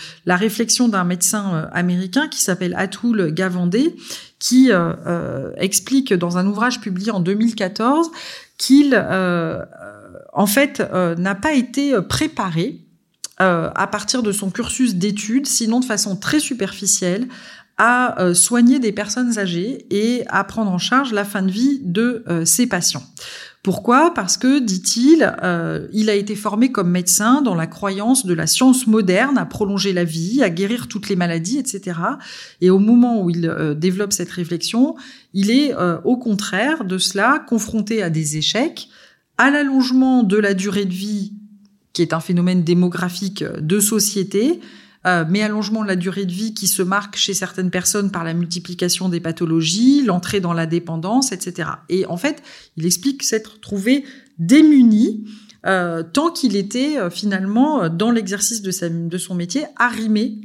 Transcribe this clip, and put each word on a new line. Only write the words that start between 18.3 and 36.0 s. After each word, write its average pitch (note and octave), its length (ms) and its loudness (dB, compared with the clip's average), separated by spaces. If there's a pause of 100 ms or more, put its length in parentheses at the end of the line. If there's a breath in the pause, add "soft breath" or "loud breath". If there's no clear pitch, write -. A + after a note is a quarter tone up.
soigner A#3+ 420 4
des A#3 140 0
personnes G#3 480 -4
âgées F#3+ 500 -4
et A3+ 380 0
à G3 160 -2
prendre G#3 260 -4
en F3+ 80 0
charge B3+ 340 0
la G3+ 120 -2
fin G3+ 180 -6
de F#3+ 80 0
vie B3+ 320 0
de, A3 460 -2
euh, E3 180 -2
ces A#3+ 220 2
patients. E3+ 360 -2 (580 loud breath)
Pourquoi ? C4 520 2
Parce F#3+ 240 -2
que, C4+ 220 2
dit-il, A#3 760 4 (100)
euh, E3 480 -2
il G#3+ 180 0
a G#3 60 4
été G#3 200 -2
formé G#3+ 360 0
comme F#3 180 0
médecin G#3 520 2
dans A3 140 2
la D#3+ 120 -2
croyance G3+ 580 -2
de F3+ 80 0
la D#3+ 140 -2
science B3+ 400 4
moderne A3 500 4
à F3 80 0
prolonger G3 460 -2
la F3 140 0
vie, E3+ 360 -2
à G3+ 80 4
guérir G3 380 -2
toutes - 220 -8
les G3 80 0
maladies, F3 400 -2
et C4 100 -4
cetera. F#3+ 520 -6 (420 loud breath)
Et F3+ 80 4
au F#3+ 100 6
moment A#3 420 6
où F3 80 0
il, E3+ 160 -2
euh, D#3 280 -2
développe F#3+ 400 0
cette F3 180 -6
réflexion, G3+ 640 -2 (380 loud breath)
il G3 180 2
est, C#4 240 4
euh, F3 300 0